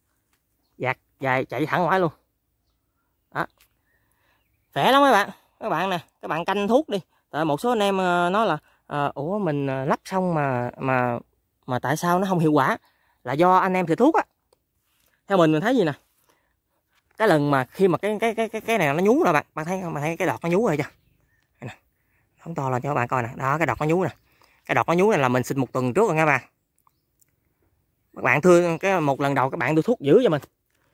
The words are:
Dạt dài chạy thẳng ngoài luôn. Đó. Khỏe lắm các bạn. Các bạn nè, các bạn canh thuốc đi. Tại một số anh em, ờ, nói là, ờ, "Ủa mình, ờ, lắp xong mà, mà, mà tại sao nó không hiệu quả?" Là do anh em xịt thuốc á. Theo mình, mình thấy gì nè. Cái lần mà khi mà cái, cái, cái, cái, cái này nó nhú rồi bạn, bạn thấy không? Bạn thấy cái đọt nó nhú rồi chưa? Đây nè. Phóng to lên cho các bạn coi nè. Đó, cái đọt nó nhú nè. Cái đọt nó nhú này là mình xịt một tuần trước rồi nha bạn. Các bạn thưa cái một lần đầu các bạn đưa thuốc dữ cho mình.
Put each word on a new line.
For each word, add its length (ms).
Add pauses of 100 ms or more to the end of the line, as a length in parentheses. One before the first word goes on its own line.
(760)
Dạt 200 (220)
dài 260
chạy 200
thẳng 180
ngoài 160
luôn. 120 (1200)
Đó. 120 (1300)
Khỏe 180
lắm 120
các 80
bạn. 180 (300)
Các 100
bạn 200
nè, 100 (220)
các 60
bạn 180
canh 220
thuốc 220
đi. 100 (320)
Tại 140
một 160
số 80
anh 100
em, 180
ờ, 320
nói 180
là, 100 (300)
ờ, 280
"Ủa 240
mình, 280
ờ, 180
lắp 200
xong 280
mà, 440
mà, 420 (460)
mà 140
tại 180
sao 220
nó 100
không 100
hiệu 120
quả?" 260 (460)
Là 100
do 240
anh 160
em 140
xịt 100
thuốc 180
á. 80 (1040)
Theo 100
mình, 140
mình 100
thấy 140
gì 80
nè. 100 (1200)
Cái 100
lần 240
mà 200
khi 160
mà 100
cái, 240
cái, 140
cái, 140
cái, 120
cái 160
này 160
nó 100
nhú 200
rồi 100
bạn, 200
bạn 120
thấy 180
không? 100
Bạn 100
thấy 140
cái 100
đọt 160
nó 60
nhú 180
rồi 100
chưa? 60 (800)
Đây 60
nè. 80 (680)
Phóng 120
to 140
lên 120
cho 80
các 40
bạn 140
coi 160
nè. 120
Đó, 220
cái 100
đọt 140
nó 40
nhú 180
nè. 60 (560)
Cái 100
đọt 120
nó 60
nhú 180
này 80
là 80
mình 160
xịt 140
một 140
tuần 220
trước 140
rồi 80
nha 100
bạn. 160 (1700)
Các 80
bạn 180
thưa 380
cái 220
một 200
lần 140
đầu 140
các 80
bạn 180
đưa 60
thuốc 180
dữ 240
cho 60
mình. 120 (520)